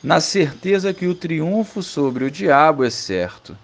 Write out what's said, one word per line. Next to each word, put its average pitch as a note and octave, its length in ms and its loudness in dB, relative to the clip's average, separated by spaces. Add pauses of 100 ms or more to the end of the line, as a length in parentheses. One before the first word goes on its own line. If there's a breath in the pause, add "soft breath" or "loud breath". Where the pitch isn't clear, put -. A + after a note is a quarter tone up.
na D#3 160 4
certeza F#3+ 720 0
que F3+ 140 -4
o F3+ 80 0
triunfo F3+ 640 -4
sobre C3+ 420 -2
o - 60 -2
diabo D3+ 540 4
é A#2 80 2
certo. - 720 -6